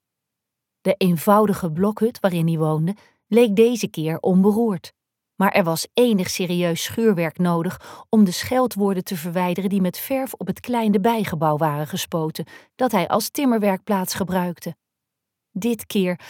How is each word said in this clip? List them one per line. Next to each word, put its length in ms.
De 160
eenvoudige 760
blokhut 480
waarin 280
hij 100
woonde, 380
leek 280
deze 320
keer 320
onberoerd. 760
Maar 160
er 120
was 300
enig 360
serieus 540
schuurwerk 540
nodig 720
om 140
de 80
scheldwoorden 720
te 120
verwijderen 540
die 120
met 160
verf 360
op 140
het 120
kleine 400
bijgebouw 580
waren 300
gespoten 580
dat 160
hij 160
als 220
timmerwerkplaats 840
gebruikte. 600
Dit 340
keer 340